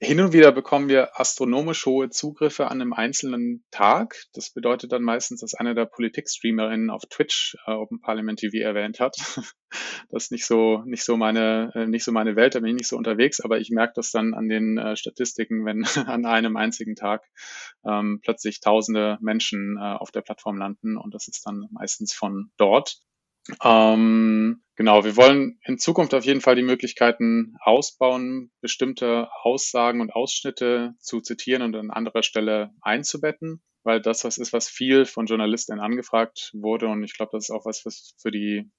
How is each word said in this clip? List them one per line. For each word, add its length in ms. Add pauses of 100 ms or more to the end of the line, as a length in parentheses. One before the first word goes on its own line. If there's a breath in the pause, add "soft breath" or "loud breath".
hin 200
und 120
wieder 200
bekommen 360
wir 300
astronomisch 680
hohe 260
Zugriffe 600
an 100
einem 120
einzelnen 800
Tag. 420 (200)
Das 160
bedeutet 420
dann 100
meistens, 380
dass 140
einer 200
der 120
Politik-StreamerInnen 1040
auf 220
Twitch, 460 (100)
äh, 60
Open 280
Parliament 380
T 120
V 80
erwähnt 420
hat. 160
<laughs> 400 (540 loud breath)
Das 140
ist 80
nicht 120
so, 400
nicht 180
so 140
meine, 580
äh, 120
nicht 180
so 80
meine 240
Welt, 180
da 60
bin 80
ich 80
nicht 120
so 100
unterwegs, 420
aber 180
ich 120
merke 260
das 140
dann 240
an 120
den, 300
äh, 200
Statistiken, 680
wenn 200
<laughs> 220
an 200
einem 320
einzigen 360
Tag, 300 (640 loud breath)
ähm, 360
plötzlich 380
tausende 640
Menschen, 580
äh, 140
auf 160
der 100
Plattform 380
landen 400
und 160
das 120
ist 200
dann 240
meistens 420
von 460
dort. 400 (680)
Ähm, 960 (140)
genau, 280
wir 120
wollen 480
in 140
Zukunft 340
auf 140
jeden 160
Fall 120
die 80
Möglichkeiten 960
ausbauen, 1000
bestimmte 680 (140)
Aussagen 600
und 120
Ausschnitte 840
zu 240
zitieren 400
und 120
an 160
anderer 320
Stelle 480 (120)
einzubetten, 800 (220)
weil 160
das 220
was 160
ist, 140
was 160
viel 380
von 200
JournalistInnen 540
angefragt 760
wurde 320
und 160
ich 140
glaube, 160
das 160
ist 20
auch 160
was, 180
was 320
für 140
die 480